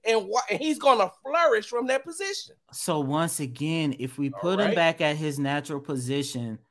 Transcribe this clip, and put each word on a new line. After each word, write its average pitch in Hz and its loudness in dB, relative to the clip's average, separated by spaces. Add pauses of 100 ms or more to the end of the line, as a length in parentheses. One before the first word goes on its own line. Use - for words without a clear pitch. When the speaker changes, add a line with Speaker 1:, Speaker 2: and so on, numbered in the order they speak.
Speaker 1:
and 220 2
wha-, 220 0 (100)
and 202 -2
he's 294 -2
gonna 226 6 (100)
flourish 277 2
from 240 -4
that 269 0
position. 392 -10 (160)
Speaker 2:
So - -2
once 151 0
again, 147 -2
if 131 -8
we 139 -2
Speaker 1:
All - -10
Speaker 2:
put 185 0
him 202 4
Speaker 1:
right. 202 2
Speaker 2:
back 165 2
at 151 2
his 151 -4
natural 143 -2
position 131 -4 (120)